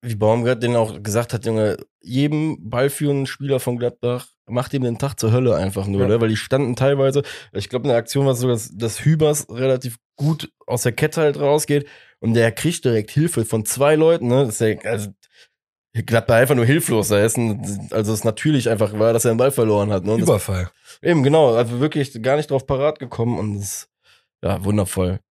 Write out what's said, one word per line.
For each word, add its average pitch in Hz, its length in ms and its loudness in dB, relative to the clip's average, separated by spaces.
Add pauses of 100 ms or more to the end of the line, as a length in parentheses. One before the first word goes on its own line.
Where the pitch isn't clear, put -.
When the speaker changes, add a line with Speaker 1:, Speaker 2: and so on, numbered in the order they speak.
Speaker 1:
wie 113 140 -6
Baumgart 117 460 2
den 120 140 0
auch 107 260 0
gesagt 101 300 -2
hat, 117 140 -6
Junge, 107 300 0 (240)
jedem 147 720 -2
ballführenden 139 560 -2
Spieler 135 340 -4
von 123 180 -4
Gladbach, 120 480 -4 (220)
macht 123 260 -4
ihm 135 80 0
den 117 160 -2
Tag 139 200 -4
zur 110 140 2
Hölle 123 240 4
einfach 95 300 -2
nur, 98 160 0
Speaker 2:
Ja. 98 60 0
Speaker 1:
ne? 113 120 2
Weil 113 80 2
die 110 80 0
standen 123 400 -2
teilweise, 135 460 2 (300)
ich - 160 -8
glaub, 123 140 -6
in 139 60 -2
der 123 100 4
Aktion 139 280 0
war 135 60 2
es 117 80 -2
so, 127 80 0
dass, 117 280 -2
dass 113 280 -6
Hübers 151 460 2
relativ 127 460 -2 (200)
gut 151 360 -2 (140)
aus 120 160 -4
der 120 100 0
Kette 151 280 -2
halt 147 200 0
rausgeht 147 480 0 (320)
und 113 140 0
der 113 180 4
kriegt - 320 -4
direkt 113 260 0
Hilfe 147 340 0
von 113 200 -2
zwei 143 320 2
Leuten, 160 320 2
ne? 131 180 4
Das 110 140 -6
ist 107 240 0
ja, 101 60 -6
also, 107 200 -6 (840)
Gladbach 113 440 2
einfach 120 180 6
nur 120 120 4
hilflos, 120 420 2
da 104 160 4
ist 110 140 0
ein, 104 520 -4
also 107 220 0
es 107 100 -4
natürlich 120 460 0
einfach 104 300 0
war, 113 140 4
dass 117 120 2
er 120 80 2
den 113 60 0
Ball 131 140 4
verloren 104 400 2
hat, 92 120 -2
ne? 104 80 0
Und 117 80 0
das 165 80 2
Speaker 2:
Überfall. 95 420 0 (320)
Speaker 1:
Eben, 165 200 2
genau, 143 320 4
also 120 260 0
wirklich 143 420 -2
gar 131 140 2
nicht 151 140 -4
drauf 135 160 -2
parat 143 320 -2
gekommen 117 400 -4
und 104 200 -6
das, - 300 -10 (560)
ja, 92 180 -2
wundervoll. 95 560 -2 (120)